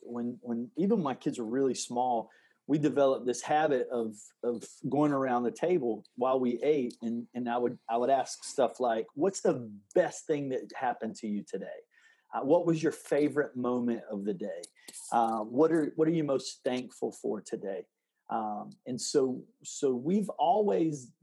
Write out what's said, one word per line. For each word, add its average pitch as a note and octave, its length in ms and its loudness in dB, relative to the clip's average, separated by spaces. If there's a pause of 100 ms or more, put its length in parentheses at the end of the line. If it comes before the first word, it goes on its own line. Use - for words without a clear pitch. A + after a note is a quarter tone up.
when, A#2+ 400 -8
when A#2+ 360 -6
even G3 260 2
my C3+ 120 0
kids B2+ 240 -4
were A#2 60 -4
really B2+ 300 0
small – B2 540 -2 (420)
we D3 60 4
developed C3+ 480 4
this B2 160 0
habit D3+ 500 2
of, A2+ 240 -2 (300)
of A#2+ 180 -2 (240)
going D3 240 4
around B2+ 320 2
the A#2 80 0
table C3+ 540 0 (100)
while C3 240 2
we A#2+ 240 2
ate. C3+ 380 2
And, A#2 340 -4
and B2 140 -4
I A#2 80 0
would, A#2+ 200 0 (120)
I A2+ 80 2
would B2 120 2
ask C3 360 0
stuff - 340 0
like, A2+ 340 0
"What's F#3 280 0
the B2 280 0 (240)
best - 320 2
thing C#3+ 260 -2
that G#2+ 220 -4
happened A2+ 440 -4
to A2+ 100 -8
you G#2 180 -2
today? F#2+ 200 -8 (680)
Uh, A2+ 60 -2 (120)
what E3+ 140 6
was E3 160 2
your D3+ 120 2
favorite D3 640 0
moment A#2+ 520 0
of G2+ 140 -6
the G#2 100 -2
day? F2 280 -8 (500)
Uh, A2+ 280 2
what A#2+ 340 2
are, D#3 240 2
what D#3+ 100 4
are D#3+ 40 4
you D#3+ 120 2
most C3+ 400 -2
thankful B2 480 -2
for G#2+ 300 -4
today?" G2 420 -6 (460)
Um, G#2+ 400 -4 (180)
and B2 140 -6
so, C3 400 0 (240)
so - 280 0
we've F3 360 0 (100)
always E3 720 2 (120)